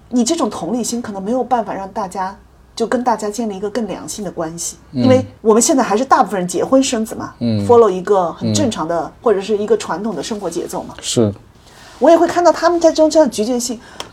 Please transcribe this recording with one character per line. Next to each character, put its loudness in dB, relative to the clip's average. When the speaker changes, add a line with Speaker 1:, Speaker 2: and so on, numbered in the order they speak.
Speaker 1:
你 2
这 -2
种 -2
同 -6
理 -2
心 -6
可 -10
能 -8
没 -6
有 0
办 -2
法 -10
让 -8
大 -6
家， -6
就 -2
跟 -2
大 2
家 -6
建 -4
立 -8
一 -10
个 -6
更 -4
良 -10
性 -10
的 -6
关 -8
系， -10
Speaker 2:
嗯。 -2
Speaker 1:
因 6
为 6
我 4
们 4
现 2
在 4
还 0
是 2
大 4
部 0
分 -4
人 -2
结 -2
婚 4
生 -2
子 -10
嘛， -12
Speaker 2:
嗯。 0
Speaker 1:
follow 8
一 -2
个 0
很 -4
正 2
常 -4
的， -2
Speaker 2:
嗯。 -10
Speaker 1:
或 2
者 0
是 -2
一 -2
个 2
传 -6
统 -4
的 -8
生 -6
活 -6
节 -6
奏 -8
嘛。 -14
Speaker 2:
是。 2
Speaker 1:
我 6
也 8
会 4
看 0
到 6
他 2
们 2
在 6
这 -4
种， 4
这 2
样 6
的 -6
局 -2
限 -2
性， -6